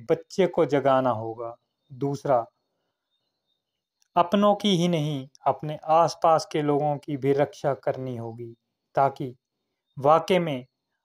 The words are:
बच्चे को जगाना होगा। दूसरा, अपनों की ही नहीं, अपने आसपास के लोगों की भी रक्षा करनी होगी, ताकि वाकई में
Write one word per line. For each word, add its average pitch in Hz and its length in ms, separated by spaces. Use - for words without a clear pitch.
बच्चे 165 420
को 175 180
जगाना 135 440
होगा। 113 460
दूसरा, 135 540
अपनों 202 400
की 202 220
ही 170 100
नहीं, 151 400
अपने 151 380
आसपास 160 680
के 160 100
लोगों 147 360
की 147 200
भी 135 160
रक्षा 139 400
करनी 131 440
होगी, 117 360
ताकि 135 400
वाकई 160 420
में 139 260